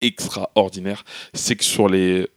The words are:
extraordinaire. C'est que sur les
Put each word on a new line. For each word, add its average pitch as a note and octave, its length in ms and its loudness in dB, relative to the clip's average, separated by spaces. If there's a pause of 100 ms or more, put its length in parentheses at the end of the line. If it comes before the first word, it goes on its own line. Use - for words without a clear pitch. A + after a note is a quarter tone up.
extraordinaire. G2 1000 -2 (300)
C'est - 220 -2
que - 80 -4
sur - 240 2
les F#2 500 2